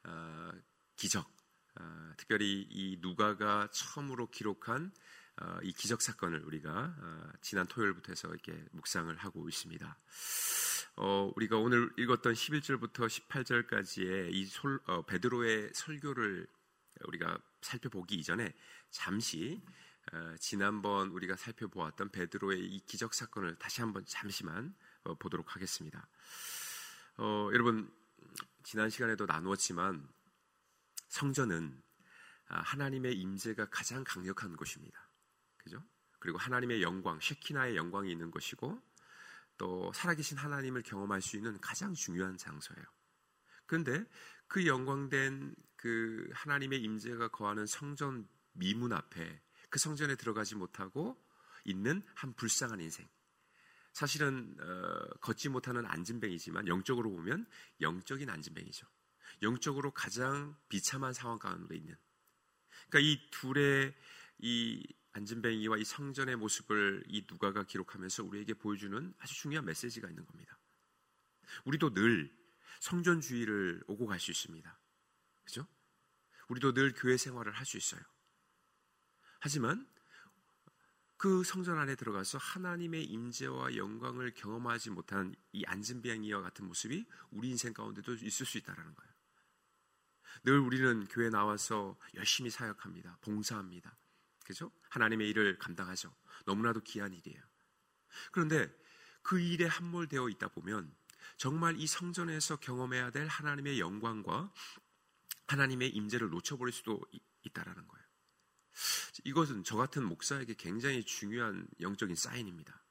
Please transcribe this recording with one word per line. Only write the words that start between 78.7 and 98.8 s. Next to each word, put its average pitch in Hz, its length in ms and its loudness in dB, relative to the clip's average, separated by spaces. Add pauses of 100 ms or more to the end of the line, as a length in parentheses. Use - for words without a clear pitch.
하지만 147 480 2 (1300)
그 185 260 6
성전 175 360 0
안에 139 160 2
들어가서 104 420 -2
하나님의 170 680 -2
임재와 127 720 -2
영광을 120 560 -4
경험하지 117 560 -4
못한 95 440 -2 (200)
이 104 120 -2
안진뱅이와 107 760 -2
같은 92 260 -8
모습이 123 380 -4 (260)
우리 113 180 -4
인생 120 240 -2
가운데도 107 420 -6
있을 113 300 -4
수 - 120 -4
있다라는 82 360 -10
거예요. - 200 -20 (1300)
늘 139 160 10
우리는 123 480 4
교회 117 220 2
나와서 104 680 2 (180)
열심히 139 340 2
사역합니다. 90 720 -8
봉사합니다. 104 720 -4 (480)
그죠? - 280 -10 (180)
하나님의 110 400 4
일을 104 280 6
감당하죠. 90 560 -8 (320)
너무나도 110 360 2
귀한 101 320 -6
일이에요. 82 280 -16 (880)
그런데 156 380 4 (520)